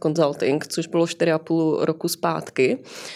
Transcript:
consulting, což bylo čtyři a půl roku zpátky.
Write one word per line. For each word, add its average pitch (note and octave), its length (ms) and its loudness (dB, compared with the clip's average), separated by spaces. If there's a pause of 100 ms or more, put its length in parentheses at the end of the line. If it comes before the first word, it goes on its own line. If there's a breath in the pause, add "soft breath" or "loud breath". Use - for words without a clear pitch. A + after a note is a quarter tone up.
consulting, D3+ 640 2
což E3 200 -6
bylo E3+ 200 2
čtyři E3+ 240 0
a D#3 80 2
půl D#3+ 420 0
roku D#3+ 260 -2
zpátky. D#3 680 0 (380 loud breath)